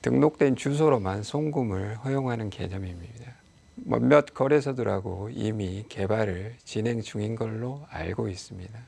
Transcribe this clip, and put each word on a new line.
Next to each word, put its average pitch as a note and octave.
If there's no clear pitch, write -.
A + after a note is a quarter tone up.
등록된 C3+
주소로만 B2+
송금을 A2+
허용하는 B2+
개념입니다. F#2
몇몇 C3+
거래소들하고 A2
이미 G#2+
개발을 G2+
진행 A#2
중인 G#2+
걸로 A#2
알고 G#2+
있습니다. G2